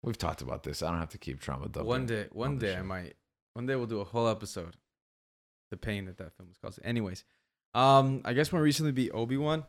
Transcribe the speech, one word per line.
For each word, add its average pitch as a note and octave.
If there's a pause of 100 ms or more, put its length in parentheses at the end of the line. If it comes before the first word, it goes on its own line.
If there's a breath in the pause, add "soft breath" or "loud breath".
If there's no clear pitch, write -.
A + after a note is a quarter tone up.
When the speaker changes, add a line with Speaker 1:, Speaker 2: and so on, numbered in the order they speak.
Speaker 1:
We've G#2
talked E2
about B1+
this. D2
I D#2+
don't E2+
have D#2+
to -
keep C2+
trauma C#2
dumping D#2+
Speaker 2:
One B2+
day, A2
one B2
Speaker 1:
on C#3
the A2+
Speaker 2:
day F#2+
I -
Speaker 1:
show. F#2
Speaker 2:
might. F#2 (400)
One A#2+
day C3
we'll B2
do A2
a G2+
whole A#2
episode. G2 (920)
The F#2+
pain G2+
that F#2
that E2
film F2
was F#2
causing. -
Anyways, G#2+ (500)
um, C3+
I A#2+
guess C#3
more F3
recently D3+
be B2+
Obi-Wan. C#3